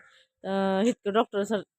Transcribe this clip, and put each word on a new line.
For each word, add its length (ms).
अ, 420
इतकं 280
डॉक्टर 300
सा-, 200